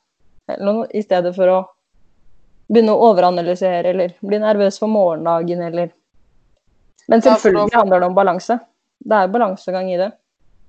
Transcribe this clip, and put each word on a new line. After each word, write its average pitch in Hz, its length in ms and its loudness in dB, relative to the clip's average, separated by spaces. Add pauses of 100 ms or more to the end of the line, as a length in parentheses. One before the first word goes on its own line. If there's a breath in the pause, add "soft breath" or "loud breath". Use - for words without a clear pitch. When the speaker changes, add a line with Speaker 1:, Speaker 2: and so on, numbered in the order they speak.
(500)
Speaker 1:
eller - 180 -8
noe, 220 240 -2
i 214 100 -4
stedet 180 340 -2
for 185 120 2
å 185 120 4 (1120)
begynne 220 220 4
å 220 160 4
overanalysere 180 840 0
eller 180 280 -4
bli 208 180 -4
nervøs 202 400 0
for 214 120 -2
morgendagen, 170 720 -2
eller. 170 320 -6 (1160)
Men 226 120 4
Speaker 2:
Ja, - 20 -4
for - 60 4
da 220 80 4
Speaker 1:
selvfølgelig 208 420 0
handler 190 200 2
det 180 100 0
om 185 60 -6
balanse. 196 440 0 (400)
Det 214 160 -2
er 190 160 0
balansegang 190 640 -4
i 175 40 -2
det. 196 140 -4 (580)